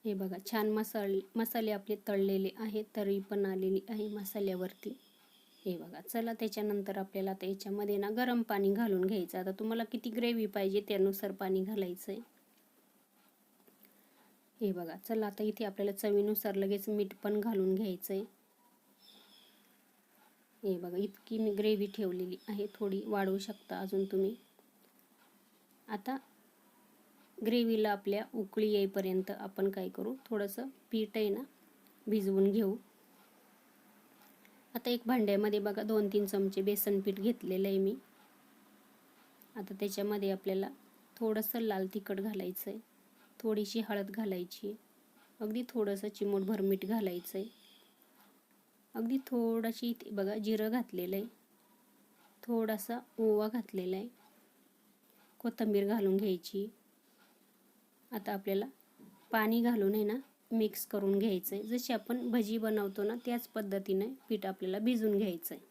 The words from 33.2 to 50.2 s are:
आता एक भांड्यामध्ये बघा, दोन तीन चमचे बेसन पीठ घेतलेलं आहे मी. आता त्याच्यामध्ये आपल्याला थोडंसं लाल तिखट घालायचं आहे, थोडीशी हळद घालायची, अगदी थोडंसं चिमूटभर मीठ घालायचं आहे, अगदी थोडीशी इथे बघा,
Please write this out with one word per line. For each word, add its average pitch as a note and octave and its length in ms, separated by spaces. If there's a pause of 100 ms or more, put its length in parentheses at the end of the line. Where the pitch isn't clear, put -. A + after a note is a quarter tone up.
आता A#3+ 160
एक A#3+ 160
भांड्यामध्ये G#3 520
बघा, G3+ 240
दोन G#3+ 260
तीन G3+ 180
चमचे G3 360
बेसन G3+ 380
पीठ G3 200
घेतलेलं G3 480
आहे G3 100
मी. G3 160 (1600)
आता F#3+ 180
त्याच्यामध्ये G3+ 560
आपल्याला F#3+ 380 (480)
थोडंसं A3 440
लाल G3 340
तिखट G3+ 260
घालायचं G3 500
आहे, A3 80 (640)
थोडीशी G#3+ 400
हळद G3+ 300
घालायची, G3 640 (680)
अगदी G#3+ 280
थोडंसं G3+ 400
चिमूटभर G3+ 520
मीठ G3 260
घालायचं F#3+ 520
आहे, G#3 80 (1500)
अगदी A#3 320
थोडीशी A3+ 600
इथे - 220
बघा, G3+ 260